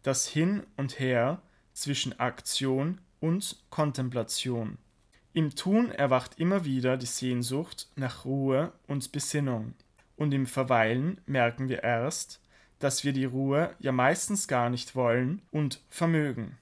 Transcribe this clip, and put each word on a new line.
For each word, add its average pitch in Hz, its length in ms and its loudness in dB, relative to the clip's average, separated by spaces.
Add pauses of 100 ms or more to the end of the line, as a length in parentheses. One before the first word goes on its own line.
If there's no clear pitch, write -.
Das 135 240 0
Hin 180 360 0 (140)
und 139 220 -4
Her 127 420 2 (320)
zwischen 139 460 -4
Aktion 135 840 -2 (180)
und 170 380 -2 (140)
Kontemplation. 123 1040 -2 (560)
Im 156 220 0
Tun 214 340 2
erwacht 127 500 0
immer 180 260 2
wieder 127 320 0
die 123 100 -6
Sehnsucht 127 880 -4
nach - 300 -6
Ruhe 135 460 0 (140)
und 139 260 -4
Besinnung. 131 600 -2 (420)
Und 147 200 2
im 135 100 4
Verweilen 127 800 2
merken 127 420 2
wir 127 160 -4
erst, 120 560 -2 (380)
dass - 260 0
wir 139 80 2
die 135 140 0
Ruhe 135 540 0
ja 135 120 -2
meistens 147 560 2
gar 120 220 2
nicht 123 260 -6
wollen 127 540 2
und 147 400 -2
vermögen 151 720 0